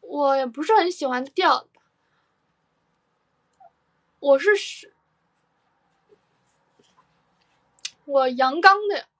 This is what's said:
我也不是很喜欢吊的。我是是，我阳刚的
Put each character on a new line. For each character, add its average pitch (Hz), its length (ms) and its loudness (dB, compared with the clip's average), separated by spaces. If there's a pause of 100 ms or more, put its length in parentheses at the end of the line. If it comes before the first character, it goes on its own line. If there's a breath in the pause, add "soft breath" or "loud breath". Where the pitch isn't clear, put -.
我 285 360 -2
也 269 80 -2
不 262 200 -10
是 440 100 0
很 359 160 2
喜 311 160 -8
欢 254 180 -4
吊 330 360 0
的。 - 80 -20 (2500)
我 277 180 4
是 381 200 2
是， - 400 -12 (3000)
我 269 240 0
阳 262 320 -2
刚 403 280 4
的 339 180 -6 (140)